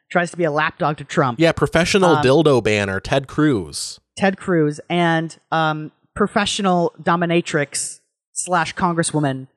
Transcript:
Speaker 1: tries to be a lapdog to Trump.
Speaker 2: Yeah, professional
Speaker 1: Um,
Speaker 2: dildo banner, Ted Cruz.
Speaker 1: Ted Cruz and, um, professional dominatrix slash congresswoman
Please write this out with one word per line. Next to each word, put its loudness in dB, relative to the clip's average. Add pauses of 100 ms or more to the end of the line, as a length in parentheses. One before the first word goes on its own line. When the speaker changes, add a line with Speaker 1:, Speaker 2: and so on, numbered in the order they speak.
(100)
Speaker 1:
tries 0
to -18
be 0
a 0
lapdog -2
to -14
Trump. 0
Speaker 2:
Yeah, 6
professional 2
Speaker 1:
Um, 2
Speaker 2:
dildo 4
banner, 0
Ted -2
Cruz. -2 (180)
Speaker 1:
Ted 0
Cruz 0
and, 0 (140)
um, -2 (240)
professional 0
dominatrix -2 (320)
slash -4
congresswoman -2